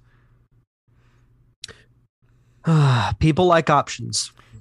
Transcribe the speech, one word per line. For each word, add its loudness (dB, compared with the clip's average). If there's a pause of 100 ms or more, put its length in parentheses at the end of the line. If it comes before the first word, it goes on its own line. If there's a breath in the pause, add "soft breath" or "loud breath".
(2750 loud breath)
<sighs> 0
People 2
like 2
options. -4 (300 soft breath)